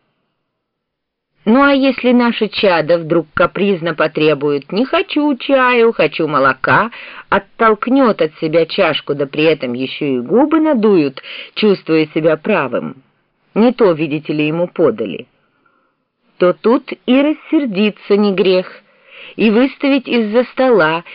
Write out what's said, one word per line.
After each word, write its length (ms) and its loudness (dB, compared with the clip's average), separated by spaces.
Ну, 180 4
а 120 4
если 400 0
наше 340 0
чадо 500 0
вдруг 360 -2
капризно 600 -2
потребует: 800 -2
"Не 140 -2
хочу 500 -2
чаю, 560 2
хочу 380 -2
молока", 600 0
оттолкнёт 920 0
от 140 -2
себя 300 0
чашку, 500 -2
да 100 -4
при 180 -2
этом 300 0
ещё 320 -6
и 140 0
губы 420 0
надуют, 600 2
чувствуя 580 0
себя 240 0
правым, 640 -4
не 200 2
то, 180 2
видите 400 -4
ли, 160 -2
ему 220 -2
подали, 580 -4
то 160 2
тут 360 0
и 160 2
рассердиться 960 -2
не 180 2
грех – 500 -2
и 160 2
выставить 560 0
из-за 380 0
стола, 580 0